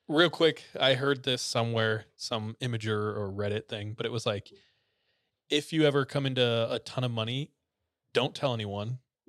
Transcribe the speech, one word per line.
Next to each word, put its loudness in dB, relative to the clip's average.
Real 6
quick, 2
I 4
heard 0
this -2
somewhere, 0
some -6
Imager -2
or -4
Reddit -4
thing, -8
but -4
it -6
was -4
like, -4
if 0
you 4
ever 4
come -2
into 2
a -2
ton -4
of 0
money, -4
don't 0
tell -2
anyone. -4